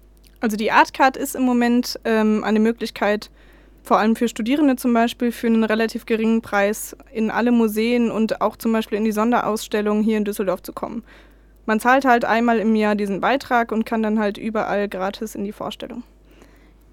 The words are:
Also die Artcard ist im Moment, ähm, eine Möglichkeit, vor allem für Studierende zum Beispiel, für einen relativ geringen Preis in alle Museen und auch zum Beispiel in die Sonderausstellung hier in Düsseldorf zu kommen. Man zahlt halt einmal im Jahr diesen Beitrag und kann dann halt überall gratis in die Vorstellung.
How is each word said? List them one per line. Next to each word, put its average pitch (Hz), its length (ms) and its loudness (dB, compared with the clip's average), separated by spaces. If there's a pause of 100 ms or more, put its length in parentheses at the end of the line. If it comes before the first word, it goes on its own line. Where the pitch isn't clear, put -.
(380)
Also 220 180 -2
die 208 140 -2
Artcard 269 460 2
ist - 180 -6
im 262 80 -2
Moment, 240 640 2
ähm, 214 400 2
eine 214 160 2
Möglichkeit, 220 680 0 (540)
vor 208 160 2
allem 214 160 4
für 233 140 0
Studierende 262 480 2
zum 240 180 0
Beispiel, 233 380 0
für - 160 -4
einen 226 160 4
relativ 220 420 -2
geringen 226 360 0
Preis 202 540 -2 (160)
in 220 160 -2
alle 226 220 0
Museen 233 640 2
und 214 280 -2
auch 220 160 -2
zum - 140 -2
Beispiel 220 280 -2
in 214 60 0
die 220 60 0
Sonderausstellung 214 920 0
hier 220 140 2
in 208 60 0
Düsseldorf 196 380 -4
zu - 100 -16
kommen. - 300 -10 (640)
Man 220 140 0
zahlt 262 240 4
halt 240 220 4
einmal 233 320 2
im 220 160 2
Jahr 214 200 2
diesen 196 280 -4
Beitrag 240 500 0
und 220 140 -2
kann 226 160 -2
dann 214 160 0
halt 208 180 -2
überall 202 500 -2
gratis 202 480 -6
in 208 100 -8
die 202 80 -8
Vorstellung. - 500 -10 (920)